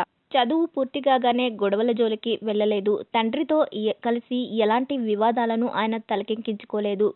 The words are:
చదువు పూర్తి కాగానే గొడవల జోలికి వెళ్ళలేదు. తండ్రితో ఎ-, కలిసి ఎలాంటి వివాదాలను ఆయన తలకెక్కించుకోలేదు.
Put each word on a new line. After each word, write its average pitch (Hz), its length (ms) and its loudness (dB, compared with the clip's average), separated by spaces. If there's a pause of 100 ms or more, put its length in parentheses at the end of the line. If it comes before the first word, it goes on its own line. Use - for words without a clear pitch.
(300)
చదువు 294 360 2
పూర్తి 269 340 -4
కాగానే 254 480 2
గొడవల 208 440 0
జోలికి 220 500 0
వెళ్ళలేదు. 208 640 0 (100)
తండ్రితో 269 600 2
ఎ-, 214 180 -2 (120)
కలిసి 240 520 -4
ఎలాంటి 233 400 2
వివాదాలను 226 680 0
ఆయన 220 300 -2
తలకెక్కించుకోలేదు. 208 1200 -2